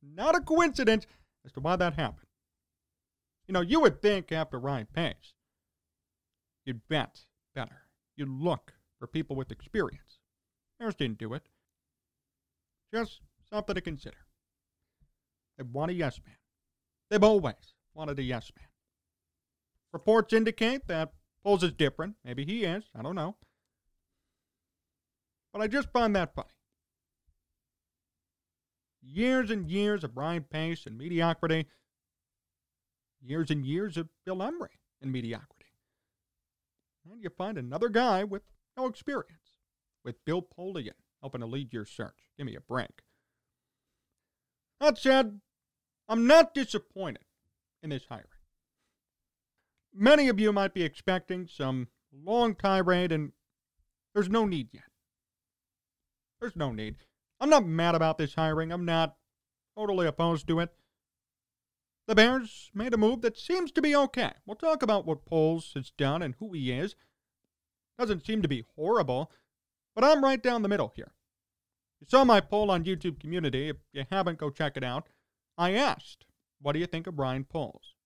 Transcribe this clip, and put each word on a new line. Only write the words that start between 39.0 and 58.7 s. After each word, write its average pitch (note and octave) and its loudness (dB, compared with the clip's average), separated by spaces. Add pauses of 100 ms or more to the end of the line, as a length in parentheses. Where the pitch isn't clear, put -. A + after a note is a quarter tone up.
with A#2+ -14
Bill E3+ -4
Polian F3 -12 (280)
helping C3+ -12
to A#2 -10
lead C3 -10
your A2+ -8
search. - -16
Give C#3+ -12
me - -12
a - -16
break. - -10 (1800)
That D4 4
said, C4 2 (680)
I'm A#3 2
not D#4+ 8
disappointed F#3+ -6 (580)
in D#3 -10
this C3+ -8
hiring. G#2 -16 (1700)
Many C4+ 6
of G#3+ 2
you G#3+ 4
might G3 2
be F3 -2
expecting F3+ -4
some C3 -4 (240)
long G#3 0
tirade, F3+ 2
and D#3 -2 (840)
there's G3 0
no A3 2
need D#3 -4
yet. - -20 (1600)
There's A3 -10
no D3 -4
need. G#2+ -8 (420)
I'm C#4+ 2
not C#4 6
mad E3 2
about D#3+ 2
this D3+ -6
hiring. D#3+ -2